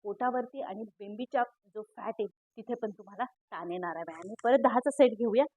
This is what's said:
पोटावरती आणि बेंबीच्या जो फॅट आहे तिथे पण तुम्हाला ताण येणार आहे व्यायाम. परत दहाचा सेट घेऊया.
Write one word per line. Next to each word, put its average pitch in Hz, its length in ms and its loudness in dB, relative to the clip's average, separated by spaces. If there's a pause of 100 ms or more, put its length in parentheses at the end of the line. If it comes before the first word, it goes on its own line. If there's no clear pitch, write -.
पोटावरती 247 560 -2
आणि 208 220 -8 (160)
बेंबीच्या 214 440 -4 (320)
जो 214 60 -8 (160)
फॅट 214 220 -8
आहे 208 80 -2
तिथे - 480 -10
पण 220 160 -6
तुम्हाला 202 320 -12 (280)
ताण 170 200 -8
येणार 175 240 -4
आहे 165 120 -6
व्यायाम. 170 260 -12 (100)
परत 240 200 6
दहाचा 254 280 4
सेट 247 260 6
घेऊया. 233 280 4 (120)